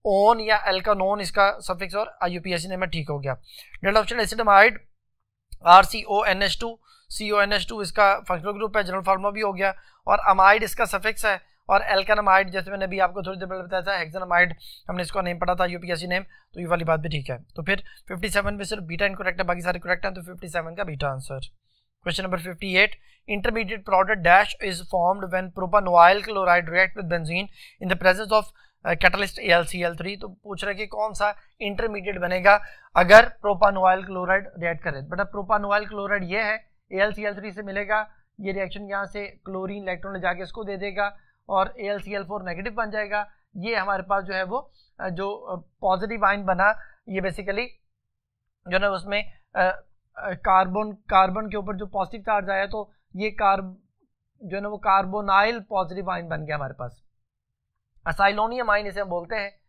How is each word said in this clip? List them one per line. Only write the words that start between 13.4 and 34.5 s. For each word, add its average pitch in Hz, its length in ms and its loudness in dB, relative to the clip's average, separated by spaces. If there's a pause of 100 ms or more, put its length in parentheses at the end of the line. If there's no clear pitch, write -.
पहले 185 160 -8
बताया 185 180 -4
था, 190 160 -4
हेक्सानामाइड 175 580 0 (340)
हमने 180 140 -4
इसका 190 180 -4
नेम 175 180 -4
पढ़ा 180 160 0
था 180 100 0
यूपीएससी 175 420 -6
नेम, 185 160 -4
तो - 360 -20
ये 175 60 -8
वाली 170 180 0
बात 160 160 0
भी 160 100 -6
ठीक 147 200 -6
है। 127 140 -8 (120)
तो 165 80 -10
फिर 196 200 -2 (240)
फिफ्टी 185 220 -6
सेवन 202 240 0
में 202 120 -8
सिर्फ 208 180 -8
बीटा 170 220 -4
इनकरेक्ट 190 340 -4
है, 185 60 -2
बाकी 175 160 -2
सारे 175 180 -4
करेक्ट 180 260 -4
हैं, 190 80 -4
तो 180 80 -12
फिफ्टी 175 260 -14
सेवन 165 280 -8
का 202 80 -6
बीटा 147 240 -4
आंसर। 131 340 -8 (640)
Question 185 220 -4
number 180 180 -6
fifty 185 280 -6
eight, 208 160 4 (380)
intermediate 214 600 -4
product 190 340 2
dash 185 320 6 (140)
is 175 100 -6 (160)
formed 190 380 0
when 185 260 -4
propanoyl 185 640 6
chloride 180 460 2
react 185 280 2
with 175 160 -8
benzene 170 340 -4 (360)
in 185 100 0
the 185 100 -6
presence 190 280 4
of, 214 140 4 (400)
uh, 170 100 0 (100)
catalyst 190 340 2
A 185 140 2
L 170 160 4
C 180 160 -6
L 170 160 -4
three। 196 200 -10
तो 214 60 -12
पूछ 190 360 -14
रहे 196 120 -6
कि 208 120 -8
कौन 214 260 -6
सा 208 220 -2 (260)
इंटरमीडिएट 202 560 -6
बनेगा 185 440 4 (340)
अगर 185 260 12
propanoyl 196 800 2
chloride 190 460 -2 (120)